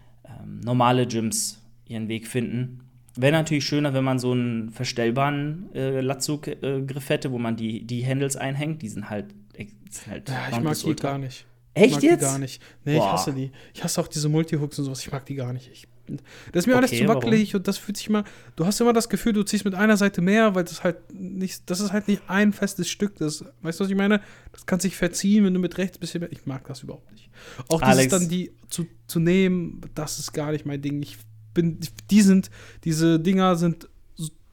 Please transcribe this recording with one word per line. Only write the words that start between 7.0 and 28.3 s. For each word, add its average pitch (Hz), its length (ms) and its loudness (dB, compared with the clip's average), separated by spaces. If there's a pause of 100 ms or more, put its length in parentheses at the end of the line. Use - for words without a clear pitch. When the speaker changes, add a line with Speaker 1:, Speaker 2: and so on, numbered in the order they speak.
Speaker 1:
hätte, 147 220 -2
wo 120 80 -4
man 113 180 -2
die, 113 280 -6
die 120 200 -4
Handles 135 320 -2
einhängt. 147 460 -6
Die 107 60 -8
sind - 200 -10
halt, 104 240 -8 (200)
äh, 104 120 -14 (240)
sind - 180 -16
halt - 220 -12
Speaker 2:
Ja, 131 60 -6 (100)
ich 135 60 -8
mag 117 120 -2
Speaker 1:
Nonplusultra. 151 440 -2
Speaker 2:
die 139 60 -2
gar 139 40 -4
nicht. 135 280 -10 (280)
Speaker 1:
Echt 196 140 8
Speaker 2:
Ich - 60 4
mag 143 80 2
die 277 60 4
Speaker 1:
jetzt? 339 140 6
Speaker 2:
gar 135 180 2
nicht. 135 220 -8 (240)
Nee, 143 120 2
Speaker 1:
Boah. 107 100 4
Speaker 2:
ich 98 40 2
hasse - 220 0
die. 131 180 -6 (220)
Ich - 100 -8
hasse 170 160 -2
auch 165 80 -4
diese 151 220 -2
Multihooks 156 500 0
und 143 60 -4
sowas. 135 160 -8
Ich - 100 -14
mag 131 140 -8
die 139 100 -10
gar 123 160 -6
nicht. 127 200 -10
Ich, - 160 -20 (640)
das 175 120 2
ist 208 40 0
mir 254 80 6
alles 247 160 4
Speaker 1:
Okay, 233 100 0
Speaker 2:
zu 202 60 6
Speaker 1:
warum? 226 160 4
Speaker 2:
wackelig 220 320 2
und 185 120 -2
das 196 100 -2
fühlt - 180 -10
sich - 120 -8
immer, 208 160 0 (340)
du 165 80 0
hast 202 160 0
immer 240 100 6
das 226 160 0
Gefühl, 226 260 0
du 208 100 2
ziehst 202 200 -2
mit 190 120 -2
einer 214 200 4
Seite 196 260 2
mehr, 208 340 4
weil 180 100 2
das - 180 -10
halt - 300 -4
nicht, 190 560 -8
das 180 100 -2
ist 202 140 -2
halt 208 160 0
nicht 196 180 0
ein 202 260 4
festes 196 360 -4
Stück. 202 280 -4
Das, 151 280 -4 (160)
weißt 165 180 -6
du, 196 60 0
was 190 60 -2
ich 196 60 0
meine? 202 220 4 (340)
Das - 120 -20
kann 185 160 0
sich 190 160 0
verziehen, 196 480 4
wenn 185 80 4
du 180 60 0
mit 175 180 -2
rechts 180 200 -4
ein - 40 -20
bisschen 170 200 -8
mehr, 170 100 -8
ich - 140 -14
mag 135 220 -8
das - 160 -14
überhaupt - 300 -16
nicht. - 160 -20 (400)
Auch 160 120 2
dieses 131 160 8
Speaker 1:
Alex. 131 140 6
Speaker 2:
dann 180 180 4
die 175 220 -4 (180)